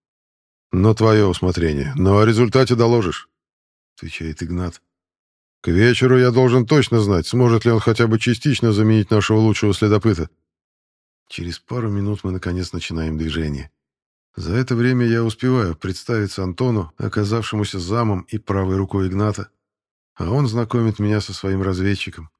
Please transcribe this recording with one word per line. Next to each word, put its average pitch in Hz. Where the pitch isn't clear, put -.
На 101
твое 107
усмотрение, 82
но 98
о 107
результате 117
доложишь», 117
отвечает 80
Игнат. 87
«К -
вечеру 120
я 127
должен 123
точно 117
знать, 98
сможет 120
ли 120
он 113
хотя 117
бы 110
частично 117
заменить 110
нашего 107
лучшего 107
следопыта». 104
Через 87
пару 117
минут 101
мы, 92
наконец, 90
начинаем 80
движение. 76
За 85
это 127
время 123
я 117
успеваю 113
представиться 98
Антону, 98
оказавшемуся 107
замом 98
и 107
правой 95
рукой 95
Игната, 101
а 90
он 139
знакомит 113
меня 104
со 95
своим 95
разведчиком. 95